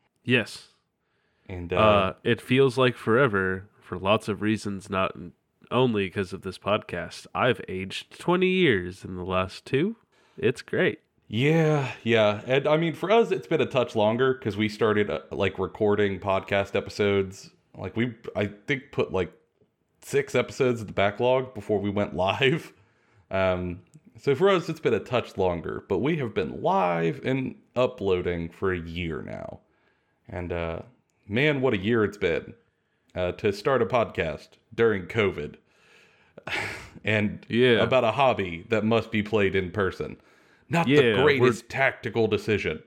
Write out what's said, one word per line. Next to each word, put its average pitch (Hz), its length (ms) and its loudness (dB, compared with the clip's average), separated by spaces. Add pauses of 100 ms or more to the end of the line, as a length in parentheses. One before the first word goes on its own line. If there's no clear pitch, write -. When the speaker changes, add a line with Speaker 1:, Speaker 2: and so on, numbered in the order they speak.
(240)
Speaker 1:
Yes. 120 460 -2 (800)
Speaker 2:
And, 90 260 -6
uh, 90 40 0
Speaker 1:
Uh, 101 360 4 (100)
it 113 160 0
feels 131 380 2
like 127 180 2
forever 101 720 0 (140)
for - 180 -10
lots 101 300 2
of 98 120 -4
reasons, 104 480 -4
not 95 260 -2
n-, 85 180 -16 (360)
only 110 400 0
'cause 95 220 -6
of 90 120 -12
this 92 140 -10
podcast. 92 760 -4
I've 117 320 0
aged 95 500 -10
twenty 185 300 2
years 120 560 0
in 92 140 -10
the 90 80 -8
last 92 400 -4
two. 185 320 -2 (400)
It's 123 240 -2
great. - 380 -2 (280)
Speaker 2:
Yeah, 147 640 2 (120)
yeah. 107 420 4
And, 135 220 0
I 151 100 4
mean, 165 160 0
for - 180 -6
us, 226 200 4
it's - 160 -4
been 151 140 2
a 123 40 2
touch 120 300 -2
longer 117 380 2
'cause 110 240 -6
we 110 100 0
started, 107 420 2
uh, 76 100 -4 (120)
like, 95 280 -2
recording 101 600 0
podcast 98 560 -2
episodes. 98 760 -2 (260)
Like, 98 180 -10
we, 117 200 -2 (200)
I 104 120 -2
think, - 440 -8
put, - 220 -4
like, 92 180 -2 (720)
six - 340 -2
episodes 120 460 0
in 101 60 -10
the - 60 -12
backlog 123 600 0
before 104 260 -2
we 101 100 -2
went 101 260 -2
<laughs> - 20 -6
live. 98 560 0 (560)
Um, 90 520 -2 (360)
so 143 180 0
for 180 140 4
us, 185 200 2
it's 160 120 -8
been 127 120 2
a 101 60 2
touch - 380 -4
longer, 87 500 -2
but 95 120 0
we 147 180 0
have 123 160 -6
been 73 280 -4
live 170 640 0
and 131 300 -2 (220)
uploading 90 720 0
for 95 240 -2
a 90 60 -4
year 82 420 -6
now. 50 380 -12 (680)
And, 87 240 -8
uh, 85 300 -4 (480)
man, 139 320 0
what 131 120 2
a 107 40 0
year 110 260 2
it's 98 140 -2
been, 82 380 -2 (600)
uh, 90 180 -2
to 104 200 -2
start 131 280 0
a 110 40 2
podcast 90 640 -2 (260)
during 107 300 2
covid. 82 500 -2 (880)
<laughs> - 60 -10 (540)
And 104 420 0
Speaker 1:
Yeah. 117 340 4
Speaker 2:
about 127 220 4
a 113 80 2
hobby 98 560 0
that 107 160 0
must 113 280 2
be 104 120 0
played 101 320 2
in 92 160 -2
person. 90 460 -4 (520)
Not 170 160 2
the 131 80 2
Speaker 1:
Yeah, 147 80 8 (160)
we're 131 60 4 (160)
Speaker 2:
greatest 120 300 2
tactical 120 580 0
decision 98 600 -2